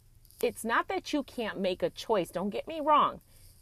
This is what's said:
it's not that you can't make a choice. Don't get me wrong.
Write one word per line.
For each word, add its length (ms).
it's 220
not 240
that 240
you 120
can't 360
make 240
a 60
choice. 400
Don't 200
get 180
me 120
wrong. 400